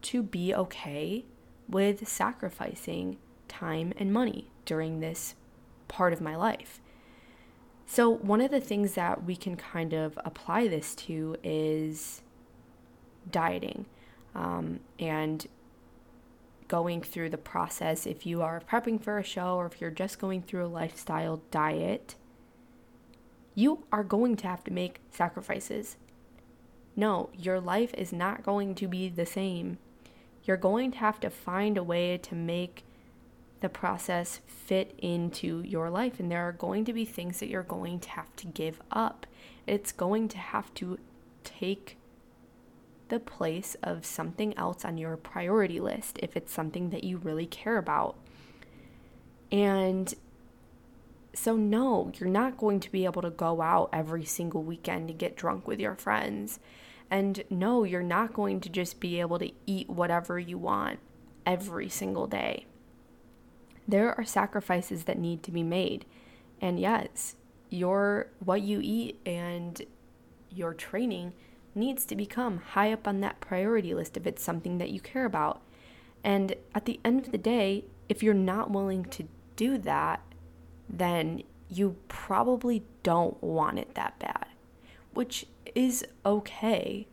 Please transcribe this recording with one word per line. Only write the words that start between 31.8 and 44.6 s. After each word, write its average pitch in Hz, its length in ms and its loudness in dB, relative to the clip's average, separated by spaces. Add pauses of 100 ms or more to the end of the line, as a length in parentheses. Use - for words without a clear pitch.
way 175 340 2
to 175 180 -8
make 170 500 -2 (760)
the 190 80 0
process 175 800 -2
fit - 520 0
into 175 640 0
your 165 240 0
life, 240 280 0
and 175 140 -2
there 170 160 0
are 175 60 -4
going 190 320 -2
to 233 80 -2
be 226 100 0
things 180 360 -6
that - 100 -6
you're 190 120 -2
going 180 380 -4
to 175 120 -14
have - 260 -10
to 190 100 -12
give 160 320 -4 (100)
up. - 360 -2 (420)
It's 202 240 0
going 214 380 2
to 202 80 -10
have 202 380 -6
to 180 220 -6 (460)
take - 540 -6 (1120)
the 233 100 0
place 175 640 -4
of 170 220 -4
something 165 520 -4
else - 280 -2